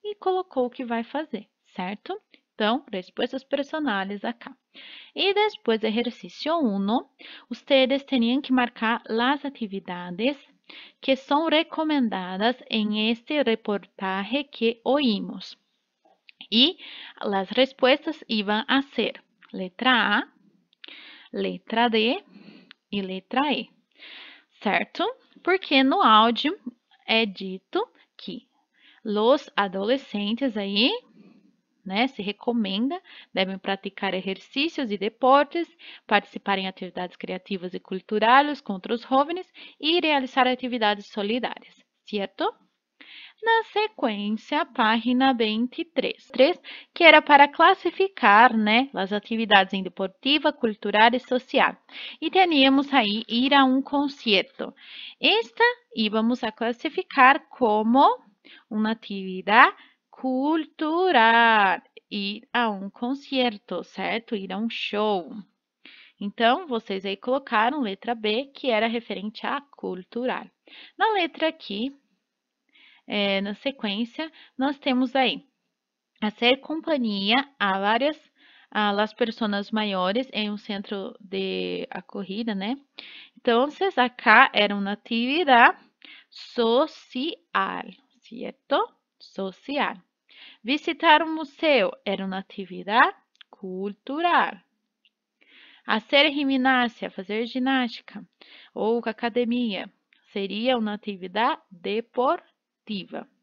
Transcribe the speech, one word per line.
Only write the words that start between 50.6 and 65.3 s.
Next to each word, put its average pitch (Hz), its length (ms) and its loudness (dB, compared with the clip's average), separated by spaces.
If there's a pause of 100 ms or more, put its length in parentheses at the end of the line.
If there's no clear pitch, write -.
e 247 80 -2
social. 240 560 0 (420)
E 311 120 -6
teníamos 277 640 4
aí 220 340 0
ir 254 240 0
a 277 100 6
um 262 200 2
concerto. 269 920 -2 (460)
Esta 427 440 0 (300)
íbamos 220 480 -2
a 220 80 -4
classificar 262 1000 2
como 233 580 4 (600)
uma 214 220 -2
atividade 196 840 2 (400)
cultural, 254 1700 2 (260)
ir 202 440 -8
a 240 180 0
um 196 180 -8
concerto, 247 920 -4
certo? 202 540 -8
Ir 190 160 -8
a 190 40 -6
um 226 140 -4
show. 208 580 -4 (920)